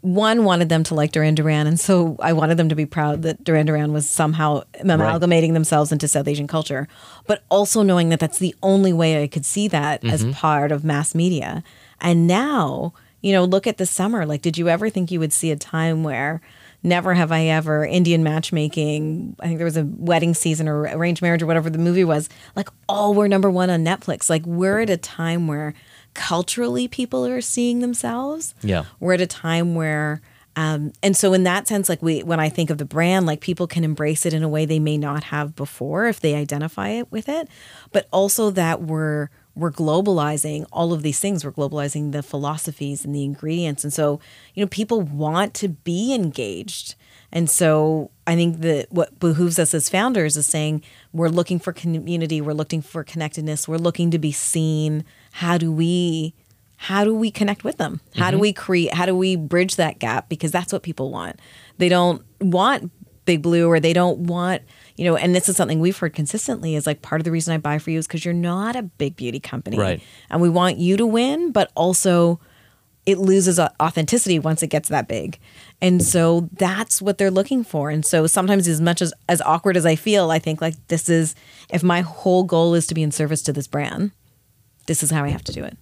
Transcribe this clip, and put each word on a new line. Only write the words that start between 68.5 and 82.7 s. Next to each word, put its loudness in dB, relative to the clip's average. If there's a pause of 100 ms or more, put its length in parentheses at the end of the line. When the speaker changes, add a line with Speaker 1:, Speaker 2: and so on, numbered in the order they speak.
Speaker 1:
a -6
big -6
beauty -8
company. -8
Speaker 2:
Right. -2 (300)
Speaker 1:
And 0
we 4
want 2
you 2
to 2
win, 0
but 2
also 2 (640)
it 2
loses 4
au-, 4 (100)
authenticity 2
once 0
it -4
gets -2
that -2
big. -8 (440)
And 4
so 2
that's -2
what 0
they're 4
looking 0
for. -4
And 0
so 4
sometimes 2
as 0
much 2
as, -2 (140)
as 2
awkward 2
as 2
I 4
feel, 2
I 2
think, -4
like, -2 (120)
this -2
is, 2 (360)
if -2
my 2
whole 2
goal 2